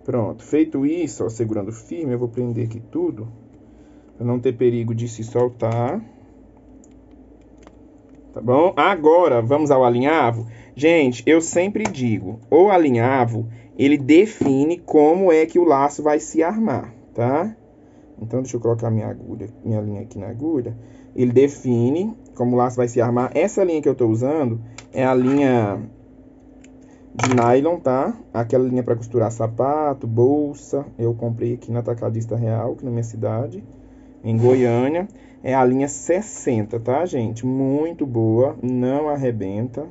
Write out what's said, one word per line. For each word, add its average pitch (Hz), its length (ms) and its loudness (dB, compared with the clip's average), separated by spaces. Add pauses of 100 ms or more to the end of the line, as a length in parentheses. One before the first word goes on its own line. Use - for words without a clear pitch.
Pronto, 113 400 -4
feito 147 420 0
isso, 151 400 -4
ó, 92 40 -4
segurando 107 420 -6
firme, 151 420 -8
eu 120 60 -4
vou 123 80 -4
prender 117 380 -6
aqui - 160 -10 (100)
tudo, 143 360 -6 (920)
pra 120 80 -8
não 120 120 0
ter 123 160 -2
perigo 117 400 0
de 117 140 -4
se 113 160 -10
soltar. 123 800 -2 (2250)
Tá - 80 -12
bom? 139 340 2
Agora, 156 680 4
vamos 143 300 0
ao 131 140 6
alinhavo. 120 600 2 (300)
Gente, 139 500 2
eu 160 140 6
sempre 196 440 -2
digo, 113 560 -4 (120)
o 180 180 8
alinhavo, 123 760 2 (300)
ele 143 200 4
define 147 800 4
como 170 540 4
é 160 140 6
que 160 120 -2
o 175 60 4
laço 147 400 2
vai 151 160 2
se 156 240 -2
armar, 175 500 -2 (200)
tá? 147 420 -2 (680)
Então, 120 200 -4
deixa 127 160 -8
eu 117 40 -6
colocar 117 280 -2
minha 110 180 -2
agulha, 101 400 -12 (160)
minha 110 160 -4
linha 104 220 -8
aqui 107 160 -16
na 98 100 -12
agulha. 117 480 -6 (400)
Ele 123 160 0
define 139 840 2 (200)
como 123 200 0
o - 20 4
laço 123 200 0
vai 123 100 0
se 117 120 -2
armar. 120 360 0
Essa 196 280 0
linha 160 180 0
que 147 80 2
eu 131 60 0
tô 123 120 0
usando 123 520 0 (320)
é 127 140 -2
a 131 80 2
linha 127 680 2 (1300)
de 123 220 0
nylon, 135 440 2
tá? 139 380 -2 (160)
Aquela 127 340 0
linha 127 140 -2
pra 117 140 -2
costurar 113 360 -2
sapato, 135 760 -2
bolsa. 139 760 0 (120)
Eu 117 160 -2
comprei 120 400 -4
aqui 120 180 -10
na 117 80 -4
Atacadista 113 560 -6
Real, 113 360 -2
aqui - 120 -12
na 131 60 -8
minha 117 140 -4
cidade, 113 600 -6 (600)
em 113 140 -2
Goiânia. 127 680 2 (360)
É 131 100 -2
a 131 120 4
linha 135 240 2
sessenta, 127 880 -4
tá, 131 260 -2
gente? 120 400 -6
Muito 143 600 -2
boa, 117 560 0
não 127 480 -2
arrebenta. 120 800 -4